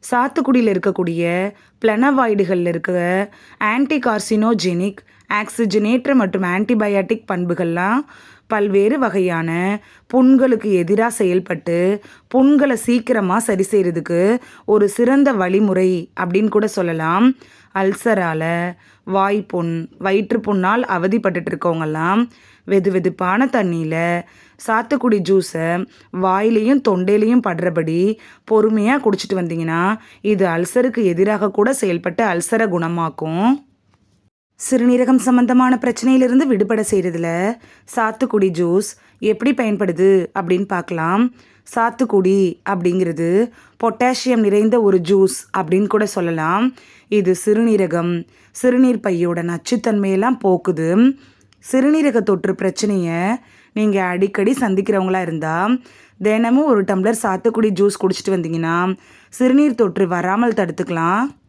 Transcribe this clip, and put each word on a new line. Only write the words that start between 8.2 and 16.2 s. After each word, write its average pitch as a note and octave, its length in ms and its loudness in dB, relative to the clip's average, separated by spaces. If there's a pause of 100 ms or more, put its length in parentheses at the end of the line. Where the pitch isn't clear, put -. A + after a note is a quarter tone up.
பல்வேறு G#3 520 0
வகையான F3+ 800 -2 (340)
புண்களுக்கு C4 580 4 (120)
எதிரா G#3 240 2
செயல்பட்டு, F3+ 920 -2 (260)
புண்களை C4+ 480 4
சீக்கிரமா A3+ 640 0
சரி F#3+ 320 0
செய்யறதுக்கு F3 680 0 (280)
ஒரு G3+ 240 2
சிறந்த C4 440 2
வழிமுறை F#3 760 0 (100)
அப்படின்னு F#3 300 0